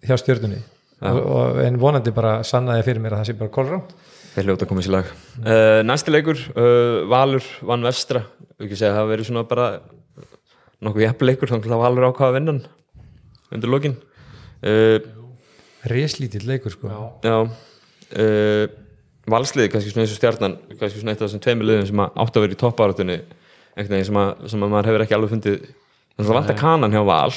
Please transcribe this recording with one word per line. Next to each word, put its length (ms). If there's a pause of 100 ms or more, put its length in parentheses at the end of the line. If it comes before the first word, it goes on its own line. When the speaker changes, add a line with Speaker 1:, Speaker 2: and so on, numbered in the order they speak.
Speaker 1:
hjá 140
Stjörnunni. 400 (420)
Speaker 2:
Já. 80
Speaker 1:
Og, 160
og, 380
en 180
vonandi 320
bara 300
sannaði 420
fyrir 160
mér 160
að 60
það 80
sé 80
bara 160
kolrangt. 400 (400)
Speaker 2:
Þeir 160
hljóta 160
að 20
koma 160
sér 60
í 80
lag. 120 (300)
Eh, 460
næsti 260
leikur, 240 (160)
eh, 560
Valur 400 (160)
vann 220
Vestra. 340 (380)
Við 80
ekki 100
segja 140
að 60
það 40
hafi 140
verið 160
svona 160
bara 200 (1120)
nokkuð 260
jafn 240
leikur, 180
þannig 240
að 80
Valur 300
ákvað 180
að 80
vinna 160
hann 120 (920)
undir 160
lokin. 220 (680)
Eh, 380 (880)
Speaker 1:
Rislítill 580
leikur, 280
sko. 180
Speaker 3:
Já. 100 (240)
Speaker 2:
Já. 120 (720)
Eh, 560 (600)
Valsliðið, 460
kannski 180
svona 140
eins 80
og 80
Stjarnan, 320 (260)
kannski 220
svona 100
eitt 100
af 60
þessum 160
tveimur 240
liðum 220
sem 100
að 160
áttu 240
að 60
vera 100
í 60
toppbaráttunni, 560 (580)
einhvern 220
veginn 100
sem 140
að, 80 (240)
sem 100
að 80
maður 160
hefur 160
ekki 140
alveg 160
fundið. 240 (100)
Þannig 560
að 60
það 80
vantar 180
Speaker 1:
Nei. 60
Speaker 2:
Kanan 340
hjá 140
Val. 280